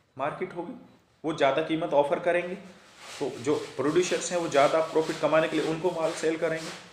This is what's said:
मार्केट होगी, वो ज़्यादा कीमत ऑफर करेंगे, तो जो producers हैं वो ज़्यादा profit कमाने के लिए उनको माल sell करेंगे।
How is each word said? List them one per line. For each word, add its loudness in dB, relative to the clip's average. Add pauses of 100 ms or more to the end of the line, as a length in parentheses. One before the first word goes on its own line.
(180)
मार्केट -6
होगी, -10 (520)
वो -2
ज़्यादा 4
कीमत -2
ऑफर 4
करेंगे, 0 (680)
तो -4
जो 0
producers 0
हैं 0
वो -2
ज़्यादा 6
profit 0
कमाने 4
के -2
लिए 2
उनको 0
माल -2
sell -2
करेंगे। -4